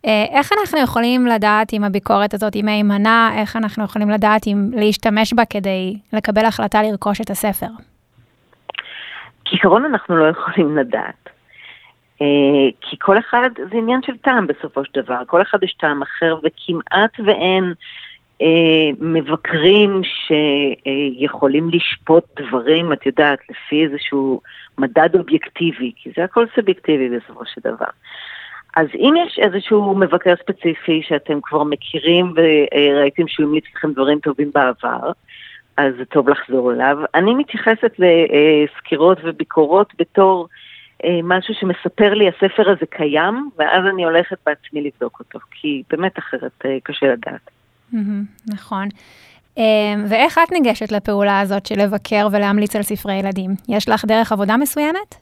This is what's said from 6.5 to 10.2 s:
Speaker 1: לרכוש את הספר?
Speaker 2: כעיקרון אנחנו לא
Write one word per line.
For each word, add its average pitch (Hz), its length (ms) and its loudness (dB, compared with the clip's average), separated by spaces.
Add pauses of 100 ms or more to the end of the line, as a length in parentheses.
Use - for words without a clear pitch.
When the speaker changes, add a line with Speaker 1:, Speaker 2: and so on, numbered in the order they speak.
Speaker 1:
לרכוש 208 380 -2
את 220 100 -8
הספר? 202 360 -4 (1800)
Speaker 2:
כעיקרון 202 400 2
אנחנו 214 320 -2
לא 160 80 4